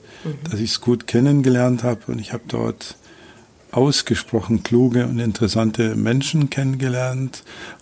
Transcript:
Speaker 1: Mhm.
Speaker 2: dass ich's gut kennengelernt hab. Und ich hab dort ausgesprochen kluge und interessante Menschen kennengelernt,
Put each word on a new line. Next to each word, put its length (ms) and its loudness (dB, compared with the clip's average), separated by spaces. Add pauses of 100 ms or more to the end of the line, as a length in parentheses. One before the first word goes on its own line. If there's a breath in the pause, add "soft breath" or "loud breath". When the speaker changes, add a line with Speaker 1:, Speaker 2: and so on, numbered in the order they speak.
(240 loud breath)
Speaker 1:
Mhm. 260 -10
Speaker 2:
dass 120 -4
ich's 180 -4
gut 260 0
kennengelernt 800 4
hab. 240 -4
Und 100 -4
ich 140 -12
hab 160 -10
dort 480 -6 (760 loud breath)
ausgesprochen 920 0
kluge 420 4
und 140 -2
interessante 760 0
Menschen 540 0
kennengelernt, 920 -4 (380 loud breath)